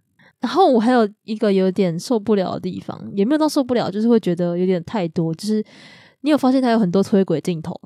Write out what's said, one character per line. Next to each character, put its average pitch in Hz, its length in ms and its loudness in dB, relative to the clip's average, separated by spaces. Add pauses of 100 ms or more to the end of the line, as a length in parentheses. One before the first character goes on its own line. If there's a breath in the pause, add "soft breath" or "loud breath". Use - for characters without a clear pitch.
(400 soft breath)
然 233 120 -4
后 339 180 4
我 247 80 4
还 233 140 2
有 233 160 2 (160)
一 214 120 -6
个 214 140 0
有 190 200 2
点 180 280 -2
受 226 200 -2
不 208 160 0
了 185 200 -2
的 - 60 -8
地 190 200 -8
方， - 340 -14
也 196 100 0
没 269 100 2
有 302 40 2
到 311 100 2
受 285 160 0
不 247 100 -2
了， 196 160 0
就 202 100 -6
是 226 80 2
会 233 100 6
觉 180 180 0
得 175 200 -2
有 180 100 0
点 185 180 0
太 190 240 -4
多。 160 260 -2
就 - 120 -10
是 214 180 -2 (580 loud breath)
你 277 80 -2
有 302 60 6
发 254 160 2
现 269 100 2
他 247 80 0
有 226 80 2
很 185 120 2
多 196 120 2
推 196 220 2
轨 160 160 -2
镜 170 200 -6
头 175 260 -10